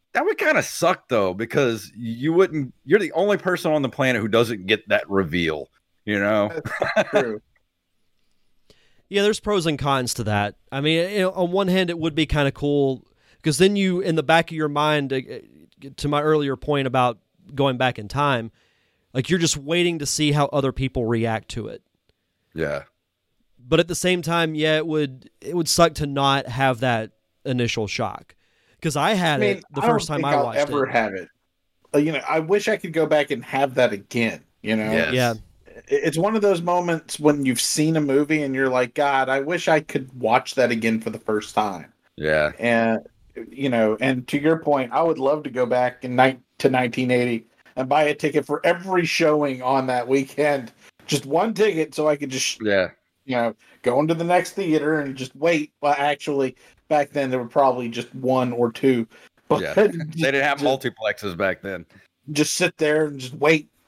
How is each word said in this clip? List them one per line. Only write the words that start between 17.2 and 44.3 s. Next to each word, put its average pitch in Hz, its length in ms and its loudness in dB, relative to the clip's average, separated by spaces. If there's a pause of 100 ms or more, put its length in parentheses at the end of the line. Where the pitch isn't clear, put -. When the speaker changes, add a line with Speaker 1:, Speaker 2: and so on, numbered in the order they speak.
Speaker 3:
going 135 240 0
back 127 220 0
in 107 80 -12
time, 131 420 -2 (640)
like, 131 160 -4
you're 180 80 2
just 165 200 0
waiting 165 420 0
to 143 80 -6
see 151 240 0
how 147 160 2
other 135 240 0
people 131 340 -4
react 113 440 -2
to 113 180 -10
it. 110 160 -14 (720)
Speaker 1:
Yeah. 73 280 -4 (760)
Speaker 3:
But 127 200 0
at 170 80 4
the 170 80 -8
same 180 280 0
time, 165 320 -2
yeah, 156 220 0
it 160 100 -2
would, 147 420 -4 (100)
it 147 160 -10
would 170 140 0
suck 165 260 4
to 151 120 -4
not 139 400 0
have 127 320 0
that 113 320 0 (340)
initial 120 400 -2
shock. - 480 -6 (480)
'Cause 156 140 -2
I 156 180 2
had 170 220 2
Speaker 2:
I - 100 0
mean, - 120 0
Speaker 3:
it - 140 -16
the 143 100 -4
Speaker 2:
I - 40 0
don't 233 100 4
Speaker 3:
first 180 120 -2
time 151 140 -4
Speaker 2:
think 139 60 0
Speaker 3:
I 143 60 2
Speaker 2:
I'll 143 120 2
Speaker 3:
watched 117 160 -2
Speaker 2:
ever 143 260 0
Speaker 3:
it. 123 40 -8
Speaker 2:
have 113 220 2
it. 90 160 -10 (640)
Uh, 147 60 6
you 151 120 2
know, 139 160 -2
I 160 120 0
wish 160 280 0
I 214 100 0
could 175 140 -10
go 160 140 2
back 151 240 2
and 131 160 -6
have 135 300 -2
that 120 180 4
again, 104 500 -4 (200)
you 110 120 0
know? 107 160 -2
Speaker 1:
Yes. 82 220 2
Speaker 3:
Yeah. 123 200 2 (340)
Speaker 2:
I-, 98 200 -20
it's 143 300 0
one 202 180 0
of 214 60 2
those 190 200 2
moments 175 580 -2
when 147 260 4
you've 127 160 0
seen 156 360 0
a 156 40 2
movie 147 420 2
and 135 120 -4
you're 135 140 2
like, 127 240 0
"God, 139 360 2
I 135 120 2
wish 165 260 -2
I 160 140 4
could 131 280 -6 (100)
watch 123 360 2
that 123 160 4
again 113 300 0
for 110 80 -6
the 107 100 -10
first 107 340 -4
time." 98 380 -4 (240)
Speaker 1:
Yeah. 76 440 0
Speaker 2:
And, 113 420 2 (480)
you 135 200 -4
know, 113 300 2
and 127 300 -2
to 143 100 -2